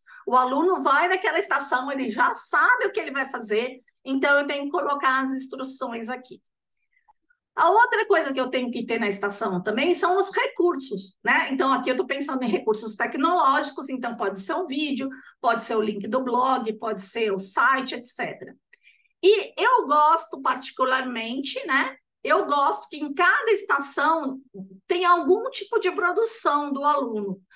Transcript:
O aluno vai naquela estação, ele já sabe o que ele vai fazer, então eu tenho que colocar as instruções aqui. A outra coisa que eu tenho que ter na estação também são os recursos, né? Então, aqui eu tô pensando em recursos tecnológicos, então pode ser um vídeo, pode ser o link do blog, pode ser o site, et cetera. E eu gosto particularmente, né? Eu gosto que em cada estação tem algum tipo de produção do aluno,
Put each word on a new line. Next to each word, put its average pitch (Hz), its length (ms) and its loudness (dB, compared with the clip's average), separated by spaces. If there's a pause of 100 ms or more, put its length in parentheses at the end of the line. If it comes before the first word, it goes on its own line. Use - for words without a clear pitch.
(260)
O 247 80 2
aluno 269 480 2
vai 302 260 4
naquela 370 300 0
estação, 277 540 -2
ele 262 180 -4
já 220 220 2
sabe 427 540 2
o 381 60 -4
que - 60 -4
ele 311 120 -4
vai 269 180 -4
fazer, 233 520 -4 (220)
então 269 360 2
eu 285 80 0
tenho 285 180 -4
que 285 60 -6
colocar 277 500 0
as 269 100 -2
instruções 262 800 -8
aqui. 254 320 -12 (1160)
A 330 160 4
outra 453 360 4
coisa 320 260 2
que 262 80 -2
eu 254 80 -2
tenho 247 220 -2
que 233 160 -6
ter 226 120 -2
na 220 80 -2
estação 196 560 -4
também 262 320 2
são 359 220 2
os 381 180 0
recursos, 339 880 -2
né? 277 300 0
Então, 269 200 2
aqui 247 180 0
eu 247 60 -2
tô 359 100 -2
pensando 277 360 -4
em 247 60 -2
recursos 214 480 -2
tecnológicos, 294 920 0
então 247 260 -6
pode 196 240 -2
ser - 140 -6
um 359 120 -2
vídeo, 269 420 -4 (320)
pode 226 220 2
ser 233 140 -2
o 220 60 2
link 214 260 -4
do 254 160 0
blog, 247 540 0
pode 208 240 -6
ser 220 280 -2
o 190 80 -2
site, 254 560 0
et - 120 -12
cetera. - 500 -10 (640)
E 403 340 4
eu 466 300 4
gosto 302 560 2
particularmente, 254 1200 -4
né? 269 320 -2 (280)
Eu 311 200 2
gosto 285 440 0
que 320 80 -14
em 294 180 -6
cada 403 380 2
estação 302 880 0 (480)
tem 359 160 0
algum 359 460 4
tipo - 280 -4
de 359 140 0
produção 311 800 0
do 277 120 -2
aluno, 226 560 -2 (160)